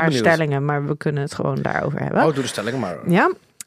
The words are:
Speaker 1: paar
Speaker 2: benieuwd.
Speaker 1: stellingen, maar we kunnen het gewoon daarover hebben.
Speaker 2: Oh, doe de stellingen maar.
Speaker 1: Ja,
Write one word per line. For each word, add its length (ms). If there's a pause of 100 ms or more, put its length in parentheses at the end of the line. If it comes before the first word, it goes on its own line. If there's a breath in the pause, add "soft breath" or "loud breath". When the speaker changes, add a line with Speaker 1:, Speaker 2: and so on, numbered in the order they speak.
Speaker 1:
paar 80
Speaker 2:
benieuwd. 180
Speaker 1:
stellingen, 380
maar 220
we 100
kunnen 260
het 120
gewoon 280
daarover 380
hebben. 240
Speaker 2:
Oh, 100
doe 80
de 60
stellingen 320
maar. 300
Speaker 1:
Ja, 220 (340)